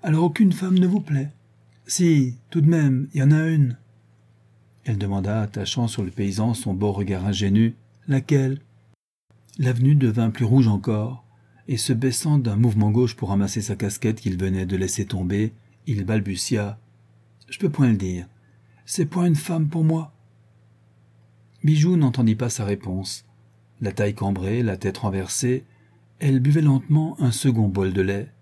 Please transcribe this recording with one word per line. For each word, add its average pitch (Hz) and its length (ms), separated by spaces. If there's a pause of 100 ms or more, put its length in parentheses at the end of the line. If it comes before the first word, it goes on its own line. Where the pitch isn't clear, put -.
« - 0
Alors 160 200
aucune 180 300
femme 185 260
ne 185 80
vous 185 140
plaît ? » « 147 320 (540)
Si, 147 500 (120)
tout 170 120
de 151 80
même, 143 440
il 143 60
y 135 40
en 143 80
a 156 160
une. » 143 300 (1080)
Elle 110 120
demanda, 98 440
attachant 113 460
sur 110 160
le 90 80
paysan 107 420
son 107 200
beau 101 180
regard 95 340
ingénu. « 104 500 (320)
Laquelle ? » 135 540 (1000)
L'avenue 127 360
devint 117 340
plus 113 160
rouge 123 220
encore, 107 580 (440)
et 123 80
se 123 160
baissant 131 440
d'un 113 200
mouvement 107 340
gauche 120 240
pour - 140
ramasser 101 320
sa 104 140
casquette 107 440
qu'il 92 180
venait 95 280
de 95 100
laisser 92 300
tomber, 101 480 (340)
il 104 160
balbutia : « 101 760 (680)
Je - 100
peux 190 100
point 139 220
le 104 60
dire. 90 300 (580)
C'est - 200
point 175 220
une 160 80
femme 156 340
pour 160 160
moi. » 160 280 (1500)
Bijou 156 320
n'entendit 123 400
pas 117 140
sa 110 160
réponse. 98 600 (540)
La 98 140
taille 104 220
cambrée, 98 480
la 101 120
tête 95 220
renversée, 107 680 (560)
elle 135 220
buvait 147 200
lentement 151 600
un 123 100
second 113 380
bol 95 240
de 98 80
lait. 98 300 (100)